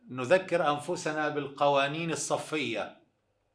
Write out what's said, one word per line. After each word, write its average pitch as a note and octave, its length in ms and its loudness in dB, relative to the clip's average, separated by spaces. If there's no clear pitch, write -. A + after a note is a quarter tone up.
نذكر E3+ 600 2
أنفسنا D3+ 580 -2
بالقوانين C#3+ 800 2
الصفية. B2 880 -4